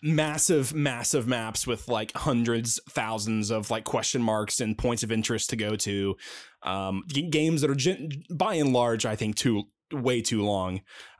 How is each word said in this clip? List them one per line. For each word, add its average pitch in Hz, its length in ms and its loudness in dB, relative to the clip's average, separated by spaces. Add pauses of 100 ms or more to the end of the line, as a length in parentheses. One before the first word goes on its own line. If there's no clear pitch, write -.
massive, 151 680 2
massive 131 540 0
maps 113 400 -2
with, 120 200 -2
like, 110 300 -2
hundreds, 117 720 2
thousands 110 640 -2
of, 110 200 -2
like, 110 140 -2
question 120 380 0
marks 110 380 0
and 110 180 -2
points 120 240 0
of 110 100 -4
interest 110 380 0
to 117 60 -2
go 107 200 -2
to. 98 400 0 (460)
Um, 95 460 -2
g-, 151 200 -2
games 156 320 2
that 147 100 4
are 139 40 0
gen-, 143 340 0 (220)
by 185 240 0
and 147 180 4
large, 120 320 4
I 110 100 0
think, 107 220 -2
too, 107 280 2 (280)
way 127 300 2
too 110 200 0
long. 95 380 0 (400)